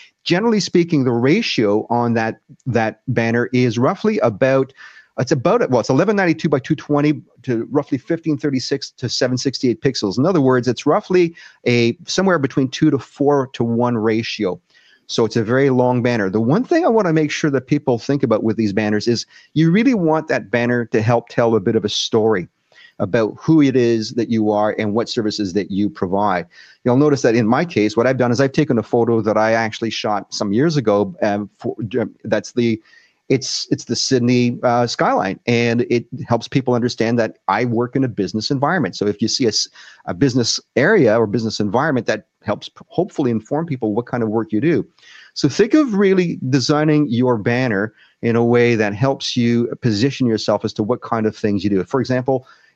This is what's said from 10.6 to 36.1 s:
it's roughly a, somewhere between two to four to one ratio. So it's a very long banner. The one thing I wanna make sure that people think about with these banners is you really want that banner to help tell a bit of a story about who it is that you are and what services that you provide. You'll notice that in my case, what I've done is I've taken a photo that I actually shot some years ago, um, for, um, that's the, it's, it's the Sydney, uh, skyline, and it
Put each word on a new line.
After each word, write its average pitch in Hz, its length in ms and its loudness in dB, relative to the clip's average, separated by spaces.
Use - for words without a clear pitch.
it's 120 200 -4
roughly 175 480 2
a, 120 400 2
somewhere 185 320 0
between 135 300 0
two 156 220 0
to 135 80 2
four 139 500 0
to - 140 -6
one 120 360 0
ratio. 107 600 -2
So 117 180 0
it's 107 100 -6
a 113 80 2
very 131 240 2
long 123 340 2
banner. 113 280 0
The 104 100 0
one 147 240 0
thing 349 220 0
I - 20 2
wanna 214 240 2
make 156 180 2
sure - 200 -2
that 131 160 -2
people 139 320 0
think 139 240 -2
about 113 200 2
with 110 140 -2
these 107 160 0
banners 104 340 -2
is 117 200 0
you 160 180 2
really 233 220 2
want 160 360 0
that 110 220 -4
banner 120 360 0
to 113 160 0
help 117 260 0
tell 117 260 2
a 110 60 2
bit 110 160 0
of 101 80 0
a 104 60 -4
story 107 580 0
about 107 400 -2
who 160 220 4
it 131 160 2
is 117 360 0
that 113 180 -4
you 110 200 0
are 104 280 0
and 104 160 -2
what 110 160 -2
services 104 420 -4
that 92 180 -4
you 98 200 -2
provide. 95 560 -2
You'll 123 120 2
notice 143 240 4
that 117 140 2
in 117 120 2
my 135 200 2
case, 107 320 0
what 117 80 4
I've 131 100 2
done 120 160 0
is 113 80 0
I've 135 120 0
taken 139 260 0
a 107 40 0
photo 117 380 0
that 104 160 0
I 110 160 2
actually 113 380 -2
shot 104 420 -6
some 101 220 -4
years 147 240 2
ago, 104 420 2
um, 104 380 -2
for, - 180 -8
um, 104 140 -4
that's 107 280 -4
the, 117 280 0
it's, - 420 -2
it's - 140 -2
the 117 120 -4
Sydney, 123 640 0
uh, 120 240 2
skyline, 165 600 -2
and 117 420 0
it 117 180 0